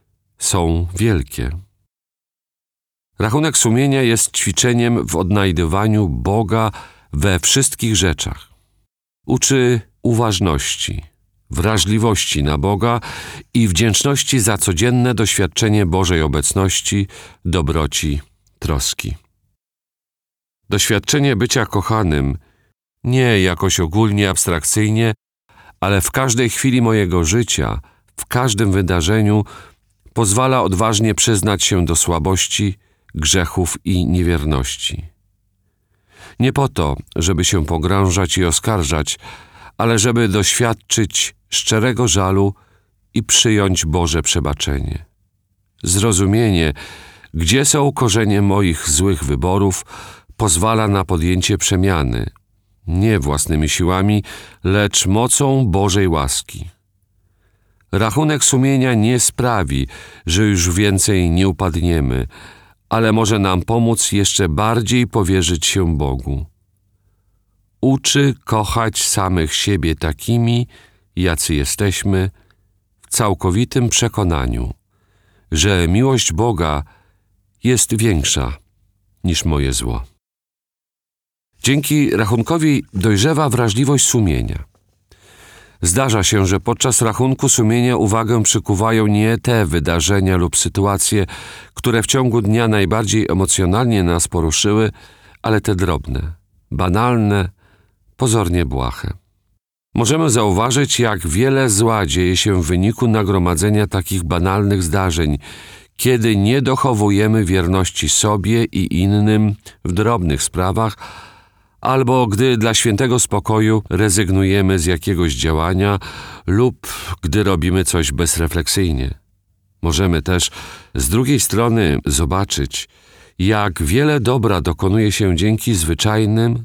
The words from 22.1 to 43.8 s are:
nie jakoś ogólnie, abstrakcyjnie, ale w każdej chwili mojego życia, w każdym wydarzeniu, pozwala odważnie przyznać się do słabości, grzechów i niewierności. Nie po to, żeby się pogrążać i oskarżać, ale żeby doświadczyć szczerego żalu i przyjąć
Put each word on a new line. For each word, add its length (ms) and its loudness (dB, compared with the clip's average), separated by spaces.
nie 380 2
jakoś 380 0
ogólnie, 500 2
abstrakcyjnie, 840 0
ale 220 0
w 100 -4
każdej 380 0
chwili 320 0
mojego 440 2
życia, 540 -2
w 60 -10
każdym 460 0
wydarzeniu, 720 2
pozwala 500 2
odważnie 520 0
przyznać 480 0
się 220 2
do 100 0
słabości, 800 -2
grzechów 720 -2
i 200 0
niewierności. 1000 -2
Nie 140 0
po 160 0
to, 280 -2
żeby 300 0
się 200 0
pogrążać 720 0
i 80 2
oskarżać, 760 -2
ale 220 2
żeby 280 2
doświadczyć 1080 -2
szczerego 580 0
żalu 460 2
i 100 -2
przyjąć 640 0